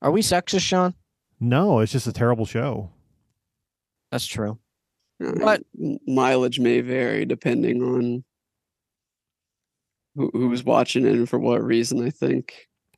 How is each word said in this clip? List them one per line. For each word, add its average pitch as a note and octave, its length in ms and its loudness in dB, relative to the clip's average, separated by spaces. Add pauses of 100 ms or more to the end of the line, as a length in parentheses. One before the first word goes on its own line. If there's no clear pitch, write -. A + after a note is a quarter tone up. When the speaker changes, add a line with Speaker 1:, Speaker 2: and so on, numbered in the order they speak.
Speaker 1:
Are C#3 100 2
we F#3+ 100 4
sexist, F3+ 420 0
Sean? F3+ 320 2 (440)
Speaker 2:
No, C3 400 2
it's A2 140 2
just B2+ 160 -2
a A2 40 -4
terrible A#2 340 0
show. A2+ 440 -6 (1200)
Speaker 1:
That's A#2 140 -6
true. A2 320 -6 (640)
Speaker 3:
Yeah, - 200 -6
Speaker 1:
But G#3+ 220 2 (180)
Speaker 3:
m-, - 160 -4 (100)
mileage B2+ 540 2
may A#2+ 220 2
vary B2 420 -2
depending B2 580 -2
on B2+ 420 -2 (1900)
who, C#3 200 -2
who's A#2+ 280 0
watching B2 440 2
it G#2+ 80 4
and A#2+ 140 2
for B2 100 -2
what A#2 260 0
reason, A#2+ 400 0
I C3+ 60 -2
think. - 580 -6 (300)